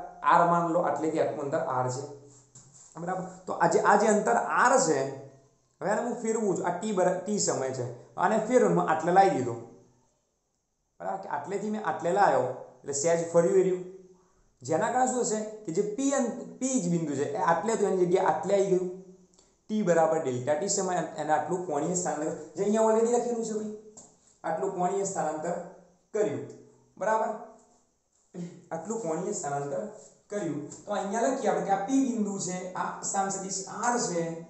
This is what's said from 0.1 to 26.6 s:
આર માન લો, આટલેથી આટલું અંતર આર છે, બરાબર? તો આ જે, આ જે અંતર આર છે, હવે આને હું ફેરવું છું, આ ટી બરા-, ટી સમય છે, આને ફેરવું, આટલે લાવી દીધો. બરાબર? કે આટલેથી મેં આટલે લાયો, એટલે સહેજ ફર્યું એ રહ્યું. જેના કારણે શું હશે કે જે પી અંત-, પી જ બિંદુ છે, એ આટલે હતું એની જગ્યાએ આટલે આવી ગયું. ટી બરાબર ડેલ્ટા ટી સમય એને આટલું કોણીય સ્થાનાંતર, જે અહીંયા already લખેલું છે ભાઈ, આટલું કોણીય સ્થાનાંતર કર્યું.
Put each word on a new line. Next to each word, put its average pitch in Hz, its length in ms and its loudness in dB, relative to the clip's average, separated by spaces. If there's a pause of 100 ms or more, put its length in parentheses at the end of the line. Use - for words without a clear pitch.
આર 170 280 6
માન 170 220 2
લો, 170 80 2
આટલેથી 156 400 0
આટલું 131 240 -2
અંતર 139 140 -2
આર 127 320 -2
છે, - 160 -8 (960)
બરાબર? 175 220 -6 (240)
તો 202 60 -4
આ 170 140 2
જે, 185 140 4
આ 190 160 6
જે 208 100 4
અંતર 202 300 4
આર 208 420 4
છે, 139 380 2 (640)
હવે 170 100 -2
આને 226 120 0
હું 240 120 -4
ફેરવું 214 420 0
છું, 175 100 -2
આ 180 120 -2
ટી 214 140 -4
બરા-, 185 260 2
ટી 208 200 -2
સમય 135 320 0
છે, - 440 -8
આને 208 240 2
ફેરવું, 214 500 4
આટલે 165 240 0
લાવી 190 180 8
દીધો. 120 420 -4 (1300)
બરાબર? 190 180 -6
કે - 60 -14
આટલેથી 175 420 -6
મેં 214 140 -4
આટલે 165 280 -2
લાયો, 156 360 4 (300)
એટલે 143 140 -8
સહેજ 165 400 0
ફર્યું 185 260 6
એ 185 40 6
રહ્યું. 180 220 0 (800)
જેના 175 300 0
કારણે 254 200 4
શું 240 80 0
હશે 214 360 -2
કે - 160 -8
જે 190 100 2
પી 277 280 0
અંત-, 254 480 -2
પી 254 220 0
જ 175 100 0
બિંદુ 160 240 0
છે, 139 100 0
એ - 120 -4
આટલે 170 360 2
હતું 196 160 2
એની 185 180 4
જગ્યાએ 180 200 4
આટલે 180 280 0
આવી 190 120 4
ગયું. 180 380 0 (600)
ટી 214 160 0
બરાબર 165 400 4
ડેલ્ટા 127 320 0
ટી 202 140 -2
સમય 185 260 0 (220)
એને 151 160 -2
આટલું 175 340 0
કોણીય 156 280 -2
સ્થાનાંતર, 151 400 -2 (220)
જે 185 60 0
અહીંયા 214 200 4
already 220 300 4
લખેલું 240 320 0
છે 214 80 -6
ભાઈ, 214 240 -6 (680)
આટલું 165 260 -2
કોણીય 190 340 -2
સ્થાનાંતર 160 480 -4 (600)
કર્યું. 165 280 0 (580)